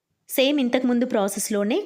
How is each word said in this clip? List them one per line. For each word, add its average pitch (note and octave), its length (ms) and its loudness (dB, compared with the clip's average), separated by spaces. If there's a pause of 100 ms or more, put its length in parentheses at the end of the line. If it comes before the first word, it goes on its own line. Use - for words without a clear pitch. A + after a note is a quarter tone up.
(300)
సేమ్ C#4 340 2
ఇంతకుముందు B3 500 0
ప్రాసెస్లోనే G#3 720 -2